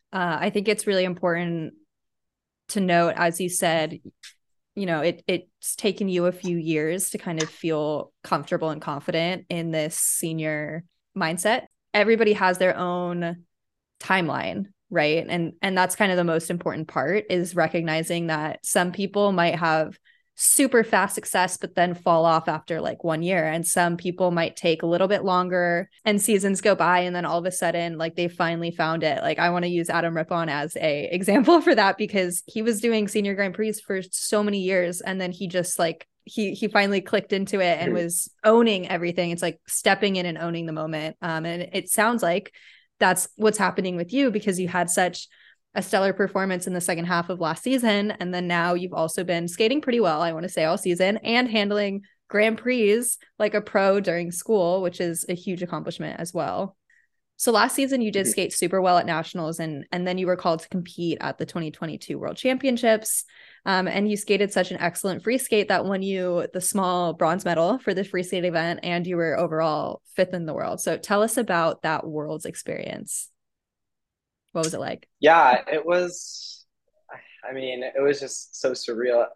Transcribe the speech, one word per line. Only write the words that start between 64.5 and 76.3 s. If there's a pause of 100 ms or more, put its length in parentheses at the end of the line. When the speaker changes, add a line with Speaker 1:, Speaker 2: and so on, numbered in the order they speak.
Speaker 1:
such
an
excellent
free
skate
that
won
you
the
small
bronze
medal
for
the
free
skate
event,
and
you
were
overall (140)
fifth
in
the
world.
So
tell
us
about
that
Worlds
experience. (1200)
What
was
it
like? (100)
Speaker 2:
Yeah,
it
was, (800)